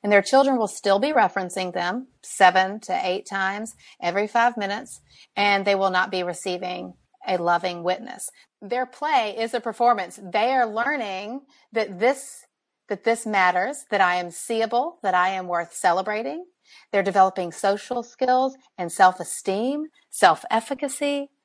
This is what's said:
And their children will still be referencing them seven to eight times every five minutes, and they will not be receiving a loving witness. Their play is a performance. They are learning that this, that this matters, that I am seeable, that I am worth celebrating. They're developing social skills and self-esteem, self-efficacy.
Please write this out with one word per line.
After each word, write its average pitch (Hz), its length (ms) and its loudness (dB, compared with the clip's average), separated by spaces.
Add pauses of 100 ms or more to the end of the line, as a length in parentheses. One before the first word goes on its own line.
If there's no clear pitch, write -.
And 208 100 2
their 202 100 8
children 269 360 4
will 220 100 0
still 196 300 0
be 285 160 0
referencing 185 580 0
them 180 360 -4 (140)
seven 190 580 4
to 180 220 -4
eight 185 220 -4
times 196 500 -6 (280)
every 180 240 -2
five 233 320 2
minutes, 202 420 -6 (340)
and 202 300 2
they 202 100 4
will 190 160 2
not 185 200 0
be 185 120 -2
receiving 180 720 -6 (340)
a 185 120 0
loving 175 440 0
witness. - 460 -4 (320)
Their 240 240 -4
play 254 540 -2
is 226 160 -4
a 233 60 -2
performance. 220 640 0
They 208 300 0
are 254 140 2
learning 226 760 -4 (320)
that 208 260 -4
this, 262 460 -2 (460)
that 202 140 -6
this 226 200 0
matters, 196 680 0
that 196 120 2
I 180 140 4
am 175 140 -4
seeable, 233 720 -2
that 190 120 0
I 180 160 4
am 185 180 -6
worth 170 240 -4
celebrating. 214 720 -2 (480)
They're 196 100 2
developing 190 480 2
social 208 520 -2
skills 254 540 0 (200)
and 170 160 -6
self-esteem, 202 960 0 (240)
self-efficacy. 277 1200 0 (140)